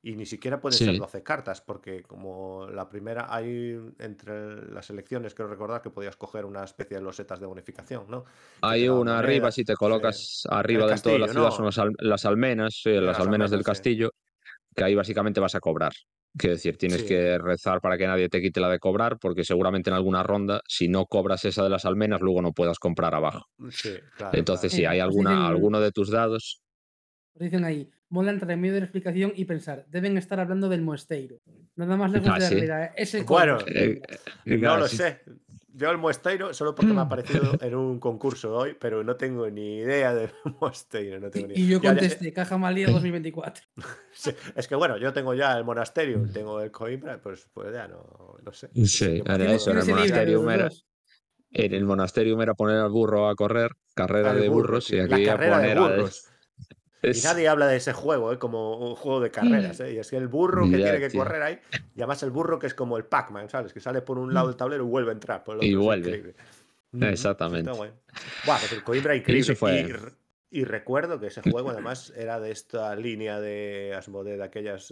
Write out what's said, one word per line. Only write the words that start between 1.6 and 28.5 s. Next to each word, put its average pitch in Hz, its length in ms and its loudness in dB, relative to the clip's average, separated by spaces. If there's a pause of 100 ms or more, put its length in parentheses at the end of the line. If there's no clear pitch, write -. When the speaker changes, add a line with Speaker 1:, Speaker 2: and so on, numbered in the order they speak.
Speaker 1:
como 95 640 -14
la 98 180 -10
primera, 113 460 -10
hay 120 440 -6 (220)
entre 107 720 -14
las 101 180 -16
elecciones, 107 440 -10
creo 110 160 -10
recordar, 107 320 -8
que 107 80 -14
podías 101 260 -12
coger 104 300 -12
una 98 180 -12
especie 98 340 -14
de 95 60 -10
losetas 95 380 -12
de 95 60 -12
bonificación, 98 600 -16
¿no? 123 160 -12
Que - 60 -20 (320)
Speaker 2:
Hay 117 200 2
Speaker 1:
te 123 60 4
daban 127 140 4
Speaker 2:
una 117 180 2
arriba, 135 200 2
Speaker 1:
monedas, 117 160 0
Speaker 2:
si 123 100 -4
te 107 80 0
Speaker 1:
sí. - 40 0
Speaker 2:
colocas - 720 0
arriba 107 360 2
Speaker 1:
El 107 60 6
Speaker 2:
del 104 100 0
todo 113 120 4
de 110 60 4
la 110 60 4
Speaker 1:
castillo, 110 160 -4
Speaker 2:
ciudad, 147 80 6
Speaker 1:
¿no? 113 60 0
Speaker 2:
son 110 100 0
las 101 140 0
al-, 104 180 2
las 107 280 2
almenas, 110 560 2
sí, 113 100 2
Speaker 1:
Eran 95 160 6
Speaker 2:
las 107 100 2
Speaker 1:
las 92 80 2
Speaker 2:
almenas 104 260 4
del 104 80 2
Speaker 1:
almenas, 98 60 -2 (120)
sí. - 40 -12
Speaker 2:
castillo, 113 300 2 (640)
que - 80 0
ahí 98 120 6
básicamente 101 460 0
vas 95 140 0
a 90 40 -2
cobrar. 78 320 0 (460)
Quiero 87 180 2
decir, 85 220 -4
tienes 92 240 0
Speaker 1:
Sí. 107 60 -6
Speaker 2:
que 90 320 2
rezar 90 420 0
para 92 160 0
que 92 100 0
nadie 92 220 2
te 95 100 0
quite 90 220 0
la 90 80 4
de 90 100 2
cobrar, 110 400 0
porque 90 240 -2
seguramente 92 460 2
en 95 60 2
alguna 92 280 2
ronda, 101 440 0
si - 200 0
no 92 200 2
cobras 95 360 0
esa 98 200 0
de 98 60 4
las 95 160 0
almenas, 101 360 0
luego 92 220 2
no 85 100 0
puedas 85 240 2
comprar 82 380 0
abajo. 78 300 -2 (260)
Speaker 1:
Sí, - 180 -8 (260)
claro, 101 220 -4
Speaker 2:
Entonces, 87 340 0
Speaker 1:
claro. 90 60 0
Speaker 2:
si 87 80 2
hay 87 140 2
Speaker 3:
Eh, - 20 2
os 92 80 0
Speaker 2:
alguna, 98 220 4
Speaker 3:
dicen, 92 160 4
Speaker 2:
alguno 101 340 2
de 104 100 2
tus 104 200 -2
dados 113 500 -2 (720)
Speaker 3:
os 160 80 -14
dicen 175 240 0
ahí, 147 220 -4 (220)
mola 185 220 0
entrar 190 180 -4
en 170 120 -2